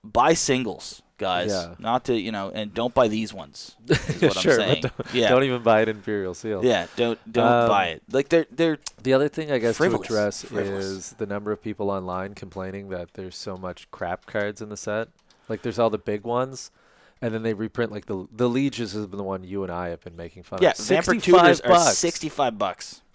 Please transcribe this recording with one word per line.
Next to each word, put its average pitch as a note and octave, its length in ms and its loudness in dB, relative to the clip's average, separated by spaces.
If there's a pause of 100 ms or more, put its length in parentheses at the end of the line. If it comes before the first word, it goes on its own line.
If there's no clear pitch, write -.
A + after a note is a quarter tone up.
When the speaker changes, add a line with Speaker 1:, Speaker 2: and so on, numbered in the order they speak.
Speaker 1:
buy B2 300 4
singles, B2+ 640 -4 (160)
guys. F2+ 340 -2
Speaker 2:
Yeah. F2 280 -4
Speaker 1:
Not A#2+ 260 -2
to, B2 120 2
you G#2+ 140 -4
know, G2 220 -6
and G#2+ 200 -8
don't A#2 200 -2
buy A#2+ 160 6
these G#2+ 240 -4
ones, - 480 -16
Speaker 2:
<laughs> - 80 -20
Speaker 1:
is - 320 0
what - 160 4
Speaker 2:
Sure, - 160 4
Speaker 1:
I'm A#2+ 40 6
saying. G#2+ 260 2
Speaker 2:
but - 240 -6
don't, - 80 -8
Speaker 1:
Yeah. A2+ 140 4
Speaker 2:
don't B2+ 140 6
even B2 200 -2
buy A2 180 6
an A2 80 2
Imperial G#2 440 -4
Seal. G#2+ 300 -4
Speaker 1:
Yeah, G2+ 320 2
don't, A#2 240 0 (100)
don't A2+ 160 -2
Speaker 2:
Um, A#2+ 220 6
Speaker 1:
buy G2 200 4
it. D#2+ 220 -8
Like, C3 200 0
they're, E3 200 4
they're D#3+ 280 0 (260)
Speaker 2:
The C3 80 2
other C#3 160 4
thing, D3+ 240 -6
I C3 60 2
guess, A2+ 180 2
Speaker 1:
frivolous. A2+ 320 0
Speaker 2:
to A2+ 60 -2
address G#2 320 0
Speaker 1:
Frivolous. G2 400 -4
Speaker 2:
is F#2+ 320 -10
the A2 80 -4
number G2+ 260 -6
of G#2 100 -4
people G#2 280 -4
online F#2+ 460 -6
complaining F#2+ 540 -10
that F2 260 -10
there's F#2+ 200 -12
so F#2+ 220 -10
much F#2 340 -12
crap F#2 360 -6
cards G#2 340 -4
in G#2+ 80 -12
the G#2 80 -12
set. A2 320 -6 (400)
Like, A2 120 -6
there's A2+ 180 -4
all A2+ 100 4
the G#2 80 -2
big G#2 260 -6
ones, B2+ 480 -4 (500)
and A2+ 120 -2
then A2+ 80 -4
they A2+ 140 -2
reprint, A2 360 -4
like, G#2 140 -12
the, F#2+ 260 -8
the A#2+ 160 0
Lieges A#2+ 460 -2
has G#2 140 -6
been G2 100 -10
the G2+ 60 -6
one F#2+ 200 -6
you G2 200 -6
and F2+ 80 -6
I F2 180 -6
have E2+ 140 -10
been E2+ 120 -16
making E2+ 280 -14
fun - 180 -10
Speaker 1:
Yeah, F3 100 6
Speaker 2:
of. - 60 -4
Speaker 1:
Vampire B3 380 2
Speaker 2:
Sixty-five F3 260 8
Speaker 1:
Tutors F3 200 6
are - 80 -2
Speaker 2:
bucks. E3+ 280 6
Speaker 1:
sixty-five C#3+ 600 -2
bucks. - 420 -6 (140)